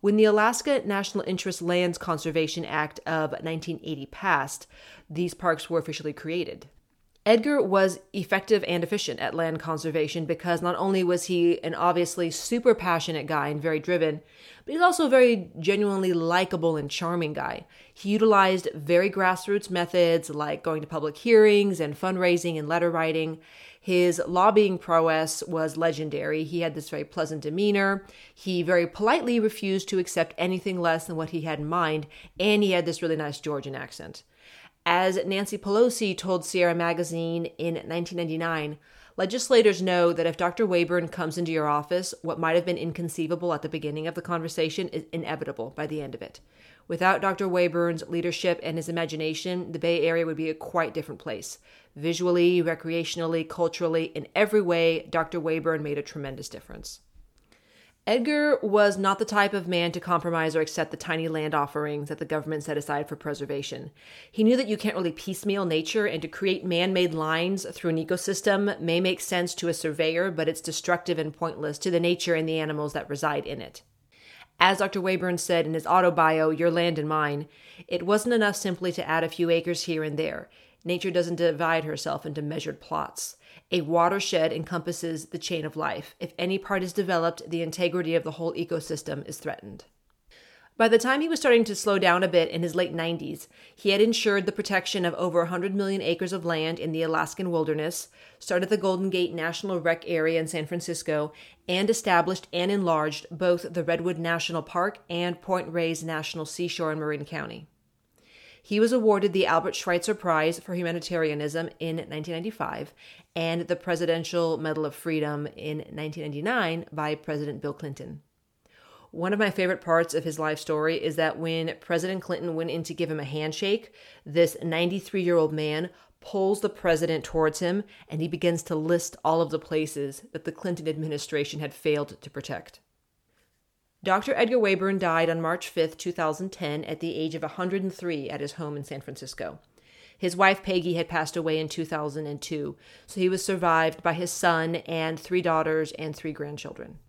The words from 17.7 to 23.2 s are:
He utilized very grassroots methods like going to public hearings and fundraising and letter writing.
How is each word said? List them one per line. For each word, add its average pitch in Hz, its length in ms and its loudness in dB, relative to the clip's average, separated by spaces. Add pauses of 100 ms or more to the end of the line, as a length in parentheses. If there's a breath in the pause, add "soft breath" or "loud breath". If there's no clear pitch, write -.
He - 140 -8
utilized 202 680 6
very 170 340 4
grassroots 190 600 0
methods 175 600 2
like 151 340 -4
going 156 160 -2
to 147 80 -12
public 151 280 -4
hearings 208 640 8
and 147 160 -2
fundraising 175 640 2
and 151 100 -4
letter 170 220 2
writing. 160 480 0 (420 loud breath)